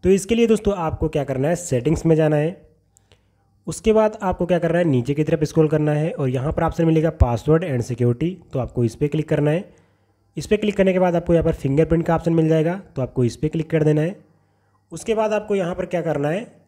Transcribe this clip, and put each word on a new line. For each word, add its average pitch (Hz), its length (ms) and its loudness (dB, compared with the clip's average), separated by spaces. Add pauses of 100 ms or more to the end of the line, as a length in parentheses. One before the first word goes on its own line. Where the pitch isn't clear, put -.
तो 180 60 2
इसके 196 260 2
लिए 233 120 2
दोस्तों 208 300 2
आपको 160 320 -4
क्या 151 140 -2
करना 131 240 -2
है, 170 80 0
सेटिंग्स 147 500 -2
में 165 100 4
जाना 156 200 2
है। 156 200 -2 (1120)
उसके 214 260 0
बाद 214 300 2
आपको 185 220 -2
क्या 170 140 0
करना 165 180 0
है, 180 80 2
नीचे 135 280 0
की 151 100 0
तरफ 156 220 0
स्क्रॉल 156 220 2
करना 151 260 0
है 151 180 -2
और 139 180 -2
यहाँ 131 220 -2
पर 170 120 -2
ऑप्शन 165 220 0
मिलेगा 160 320 2
password 147 520 2
and 123 200 -4
security, 120 420 0 (220)
तो 139 60 -4
आपको 120 240 -4
इस 113 120 -2
पर 147 120 -2
क्लिक 151 220 -4
करना 147 220 2
है। 180 180 -4 (680)
इस 156 100 -10
पर 214 100 0
क्लिक 208 200 -2
करने 190 160 4
के 180 60 2
बाद 180 160 2
आपको 175 180 0
यहाँ 160 120 2
पर 165 100 0
फिंगरप्रिंट 156 500 0
का 165 100 0
ऑप्शन 165 180 0
मिल 160 160 2
जाएगा, 165 320 0 (140)
तो 135 60 -4
आपको 123 220 -2
इस 120 120 0
पर - 120 -4
क्लिक 156 220 -4
कर 156 140 0
देना 151 180 2
है। 175 140 -4 (760)
उसके 208 240 -4
बाद 214 180 0
आपको 208 220 -2
यहाँ 180 200 -2
पर 180 120 -6
क्या 175 160 -4
करना 147 260 -2
है 208 180 -4 (200)